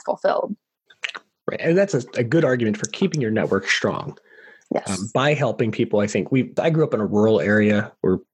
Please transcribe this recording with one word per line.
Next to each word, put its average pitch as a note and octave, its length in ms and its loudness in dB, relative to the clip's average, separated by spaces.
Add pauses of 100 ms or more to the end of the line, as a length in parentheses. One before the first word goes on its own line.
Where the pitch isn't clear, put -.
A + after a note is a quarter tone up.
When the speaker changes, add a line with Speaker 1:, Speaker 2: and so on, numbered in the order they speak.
Speaker 1:
fulfilled. - 500 -2 (920)
Speaker 2:
Right. - 140 -6
And E3 160 2
that's G3 160 0
a, C3 80 0 (140)
a B2 80 0
good D#3 200 2
argument A#2+ 340 2
for - 100 -6
keeping D#3 340 -2
your A2 100 0
network F#2+ 360 0
strong. - 500 -2 (560)
Speaker 1:
Yes. - 160 -4
Speaker 2:
Um, G2 240 -6
by C#3+ 200 2
helping A#2+ 380 0
people, G#2+ 280 0
I G#2 80 2
think G#2 240 -2
we, C3 280 0
I E3 120 2
grew D#3 120 2
up C#3 100 -2
in A2+ 60 -2
a G#2 60 -2
rural G#2 340 4
area G#2 520 2 (120)
or F#2 180 2 (120)